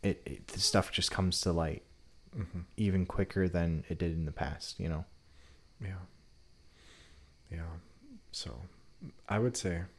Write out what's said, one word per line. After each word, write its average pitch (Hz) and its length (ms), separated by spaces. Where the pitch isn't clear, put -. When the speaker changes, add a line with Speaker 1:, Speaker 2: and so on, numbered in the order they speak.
Speaker 1:
It, 98 240
it, - 220
the - 120
stuff - 300
just - 200
comes 92 320
to 92 100
light 80 300
Speaker 2:
Mm-hmm. 90 260
Speaker 1:
even 95 300
quicker 95 420
than 85 400
it 82 80
did 85 140
in 80 140
the 76 80
past, - 480
you 82 80
know? 78 160
Speaker 2:
Yeah. 92 200
Yeah. 82 120
So - 300
I 101 100
would 120 180
say 87 260